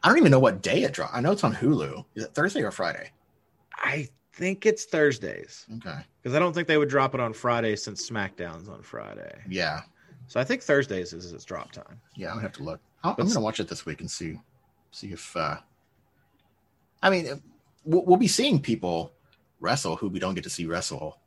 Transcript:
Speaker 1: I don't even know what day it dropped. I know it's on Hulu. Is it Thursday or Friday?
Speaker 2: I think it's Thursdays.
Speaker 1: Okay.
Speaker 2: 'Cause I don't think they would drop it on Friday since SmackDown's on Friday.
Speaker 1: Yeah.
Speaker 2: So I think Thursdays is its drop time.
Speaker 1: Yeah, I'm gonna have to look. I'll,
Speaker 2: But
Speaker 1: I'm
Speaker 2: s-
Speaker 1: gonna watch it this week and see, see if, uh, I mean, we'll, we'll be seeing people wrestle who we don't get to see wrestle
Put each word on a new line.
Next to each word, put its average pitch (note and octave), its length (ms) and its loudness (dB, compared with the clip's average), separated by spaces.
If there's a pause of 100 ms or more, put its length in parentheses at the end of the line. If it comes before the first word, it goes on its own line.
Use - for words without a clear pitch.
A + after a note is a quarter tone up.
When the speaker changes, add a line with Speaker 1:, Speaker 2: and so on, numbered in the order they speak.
Speaker 1:
I D#3+ 60 6
don't B3 80 8
even A3 140 10
know C3 80 10
what G2+ 220 6
day - 220 2
it - 80 2
dropped. - 240 -6
I A#2+ 60 -2
know D3+ 100 4
it's G3+ 140 0
on A2+ 100 2
Hulu. F2+ 480 0 (120)
Is A2 100 -8
it - 100 -16
Thursday F#3+ 280 0
or G2+ 80 -4
Friday? - 400 -6 (640)
Speaker 2:
I C3 320 -4 (240)
think F#3+ 320 -4
it's G#3+ 200 2
Thursdays. A2 800 0 (120)
Speaker 1:
Okay. F#2 180 -10 (280)
Speaker 2:
'Cause B2 100 -6
I D3+ 60 4
don't F3 140 2
think E3 140 -4
they D#3 100 4
would D3 120 4
drop C3+ 240 2
it C3 80 -2
on A#2 100 -2
Friday A#2 460 0
since - 320 -8
SmackDown's F#2 580 -6
on - 140 -18
Friday. G#1 520 -14 (140)
Speaker 1:
Yeah. E2 340 -2 (460)
Speaker 2:
So A#2 140 0
I - 20 4
think B3 180 -2
Thursdays G2 520 2
is F2 180 -14
its - 140 -16
drop - 260 -12
time. - 300 -20 (140)
Speaker 1:
Yeah, F#2+ 140 -10
I'm E2+ 40 -8
gonna A2 80 -6
have G#2 120 -6
to - 100 -14
look. D#2+ 180 -8 (220)
I'll, F3 100 0
Speaker 2:
But - 80 -2
Speaker 1:
I'm F3+ 60 2
Speaker 2:
s- A3+ 80 2
Speaker 1:
gonna A2+ 100 2
watch G#2+ 160 -2
it F2+ 80 -4
this - 160 -10
week D#2 160 -8
and E2 100 -10
see, D#2+ 280 -10 (520)
see G2+ 220 -14
if, - 240 -12
uh, D2+ 200 -2 (1400)
I F#3+ 80 6
mean, D#3+ 320 -2 (420)
we'll, E3+ 220 4
we'll F3+ 120 8
be A3 100 6
seeing A#3+ 320 4
people E2+ 540 -2 (460)
wrestle F#2 360 -2
who G#2 140 -4
we F#2 100 -6
don't F#2 140 -2
get F2 120 -6
to D#2+ 40 -10
see E2+ 160 -6
wrestle D#2+ 600 -6